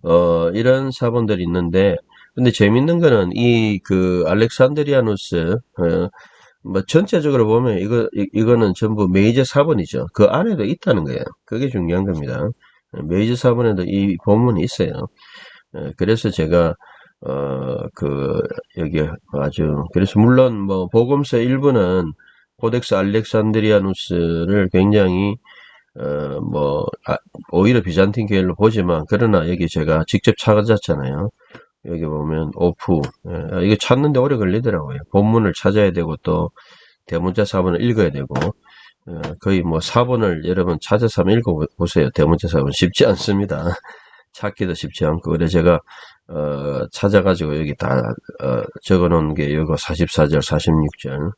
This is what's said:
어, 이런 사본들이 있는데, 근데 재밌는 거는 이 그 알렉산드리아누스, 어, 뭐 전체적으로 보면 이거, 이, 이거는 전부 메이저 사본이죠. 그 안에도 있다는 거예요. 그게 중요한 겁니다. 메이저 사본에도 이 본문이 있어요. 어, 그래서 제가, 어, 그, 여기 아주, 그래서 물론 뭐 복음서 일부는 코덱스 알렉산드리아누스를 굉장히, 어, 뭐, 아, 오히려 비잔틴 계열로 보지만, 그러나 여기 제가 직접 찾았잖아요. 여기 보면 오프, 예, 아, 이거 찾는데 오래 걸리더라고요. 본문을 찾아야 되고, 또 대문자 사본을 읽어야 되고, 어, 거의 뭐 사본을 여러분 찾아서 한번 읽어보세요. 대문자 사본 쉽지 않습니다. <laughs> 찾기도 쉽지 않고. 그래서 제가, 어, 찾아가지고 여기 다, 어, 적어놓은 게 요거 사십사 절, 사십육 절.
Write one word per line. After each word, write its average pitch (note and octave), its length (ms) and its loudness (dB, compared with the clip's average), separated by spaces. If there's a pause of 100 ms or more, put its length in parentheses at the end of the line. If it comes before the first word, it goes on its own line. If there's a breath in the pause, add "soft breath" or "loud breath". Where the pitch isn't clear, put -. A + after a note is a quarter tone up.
어, E2+ 480 2
이런 C3 400 0
사본들이 A#2 540 -2
있는데, F2 520 0 (380 soft breath)
근데 B2 160 4
재밌는 B2+ 500 2
거는 A2+ 340 4
이 A2+ 500 2
그 F#2 420 0
알렉산드리아누스, A2+ 1300 0 (220)
어, F2 300 0 (560 soft breath)
뭐 F#2+ 180 -4
전체적으로 D3+ 640 2
보면 A2 320 2
이거, A2 360 -2
이, G2+ 200 -2
이거는 A2+ 400 2
전부 G#2+ 340 0
메이저 A2 360 4
사본이죠. A#2+ 680 0
그 G#2+ 120 4
안에도 E3+ 400 2
있다는 G2+ 400 0
거예요. B1+ 180 -6 (240)
그게 B2 220 -4
중요한 F#2 360 -2
겁니다. D2 420 -4 (600 soft breath)
메이저 G#2+ 280 0
사본에도 A#2 500 0
이 G2 380 0
본문이 G#2+ 380 2
있어요. - 300 -2 (840 loud breath)
어, D2+ 220 -10
그래서 A2 340 0
제가, E2 440 2 (460 loud breath)
어, C#2 720 -6
그, C#2 460 -4 (380)
여기 D#2+ 280 -2 (280)
아주, D2 580 -2
그래서 G2 260 0
물론 B2 420 4
뭐 F#2+ 280 -4
복음서 B2+ 500 0
일부는 A#2 720 0 (460 soft breath)
코덱스 A#2 360 -2
알렉산드리아누스를 G2 1800 0
굉장히, G2 640 2 (600 loud breath)
어, D2 420 -6
뭐, D2 460 -2 (200)
아, - 100 -2 (360)
오히려 G#2+ 300 4
비잔틴 G2 440 -4
계열로 F#2+ 300 0
보지만, F2+ 520 0
그러나 G#2 400 0
여기 F2 200 -2
제가 D#2+ 380 0
직접 - 320 0
찾았잖아요. G2+ 920 0 (560 loud breath)
여기 E2 180 -6
보면 D2+ 520 -4
오프, E2+ 440 0 (300)
예, E2 260 -8
아, F2+ 60 -2
이거 G#2 140 4
찾는데 C#3 440 2
오래 C3+ 160 0
걸리더라고요. F#2 640 -2 (140)
본문을 G#2+ 420 4
찾아야 G2+ 380 2
되고, E2 260 -4
또 E2+ 320 -2 (560 soft breath)
대문자 F2+ 380 -2
사본을 F2+ 380 0
읽어야 A2 280 2
되고, C#2 240 -8 (720 loud breath)
어, E2 140 -12 (200)
거의 F#2+ 220 2
뭐 D#2+ 180 0
사본을 A2 640 0
여러분 F2+ 360 -2
찾아서 G#2+ 400 0
한번 G2 160 4
읽어보세요. E2 760 -2
대문자 D#2 340 2
사본 C#2+ 240 0
쉽지 F#2+ 340 2
않습니다. G2 580 -2
<laughs> F2 200 -6 (480 loud breath)
찾기도 G2 420 -6
쉽지 - 320 -6
않고. E2 260 -2
그래서 E2 200 0
제가, E2+ 280 2 (480 loud breath)
어, C#2+ 640 -6
찾아가지고 F2+ 680 0
여기 D2 180 -4
다, C2 240 -2 (420)
어, B1+ 200 -2 (200)
적어놓은 E2+ 520 2
게 D2 200 -2
요거 D#2 220 0
사십사 D#2+ 520 0
절, D2 140 2
사십육 D#2 580 0
절. D2 380 -6